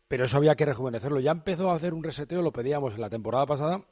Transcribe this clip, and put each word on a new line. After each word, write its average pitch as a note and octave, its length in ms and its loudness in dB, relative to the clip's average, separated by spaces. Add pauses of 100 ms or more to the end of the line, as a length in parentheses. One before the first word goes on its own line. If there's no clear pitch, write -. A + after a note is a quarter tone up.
pero C3 200 0
eso C3 100 0
había D3+ 180 6
que D3+ 120 2
rejuvenecerlo. B2+ 540 -2
Ya C#3 100 2
empezó F3 400 0
a F3 60 2
hacer E3 180 -4
un D#3+ 100 -8
reseteo, D#3+ 380 -4
lo D#3+ 100 2
pedíamos C3+ 420 -2
en A2 60 -8
la A2 80 -4
temporada A2+ 380 0
pasada D3+ 340 0 (120)